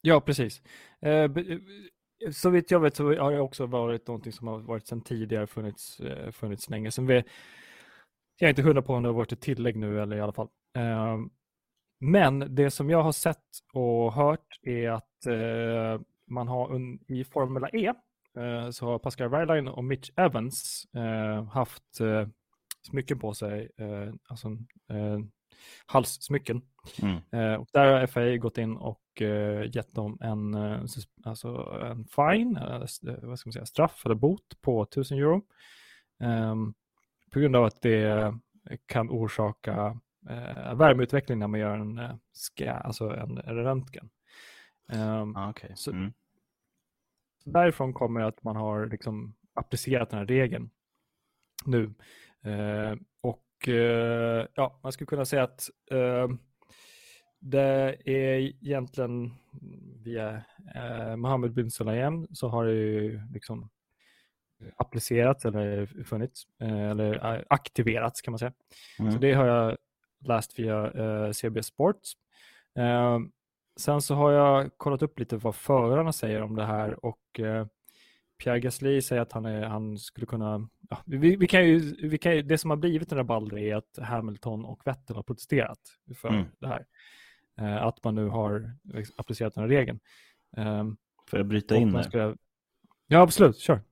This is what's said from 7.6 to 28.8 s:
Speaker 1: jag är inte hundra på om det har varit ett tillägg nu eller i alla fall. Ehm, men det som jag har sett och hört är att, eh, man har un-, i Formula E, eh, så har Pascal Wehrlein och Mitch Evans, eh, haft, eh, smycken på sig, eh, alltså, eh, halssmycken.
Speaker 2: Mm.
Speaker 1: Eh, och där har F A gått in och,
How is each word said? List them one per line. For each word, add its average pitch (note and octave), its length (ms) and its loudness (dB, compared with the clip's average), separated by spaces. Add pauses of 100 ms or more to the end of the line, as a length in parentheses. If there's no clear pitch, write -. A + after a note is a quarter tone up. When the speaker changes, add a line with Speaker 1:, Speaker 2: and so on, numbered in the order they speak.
Speaker 1:
jag F3 80 4
är - 20 8
inte C#3 140 4
hundra C#3 200 6
på C3+ 120 -2
om A#2+ 80 0
det A#2+ 60 0
har A#2 60 0
varit A2+ 180 -2
ett A#2 80 -10
tillägg A#2 360 -2
nu G#2 260 -2
eller G#2 140 -4
i G#2 40 -2
alla G#2 120 -2
fall. A2 160 -6 (260)
Ehm, A2+ 560 -2 (680)
men C#3 540 4
det C#3 160 6
som C#3+ 200 -2
jag E3 120 6
har D#3 100 4
sett - 320 -2 (280)
och A#2 400 2
hört D3 500 0
är A#2 280 -4
att, - 360 -8
eh, A2+ 760 -2 (260)
man B2 220 -6
har B2 200 -2
un-, B2+ 300 -6 (100)
i C3 160 -4
Formula C3 440 -2
E, A3 240 0 (440)
eh, A#2+ 340 -6
så A#2+ 160 -8
har A#2+ 120 0
Pascal B2+ 300 -4
Wehrlein D3+ 400 2
och B2 160 -8
Mitch C3+ 320 -4
Evans, B2+ 760 -2
eh, A2 500 -2
haft, - 560 -6
eh, G#2+ 280 2 (540)
smycken C3+ 360 -6
på G#2 160 -6
sig, G#2+ 420 -8
eh, G#2 360 -8 (160)
alltså, A#2 200 -12 (400)
eh, G#2 300 -4 (680)
halssmycken. B2+ 760 -2 (400)
Speaker 2:
Mm. G2 140 0 (160)
Speaker 1:
Eh, A2 280 0
och A2+ 120 -12
där C#3 200 8
har C3 80 6
F B2+ 160 -2
A B2 200 2
gått A#2 220 -4
in A2+ 180 -4
och, - 460 -10